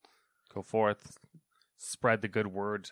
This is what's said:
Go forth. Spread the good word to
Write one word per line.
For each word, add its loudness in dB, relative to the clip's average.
Go -8
forth. 0
Spread 0
the -4
good 0
word -4
to -18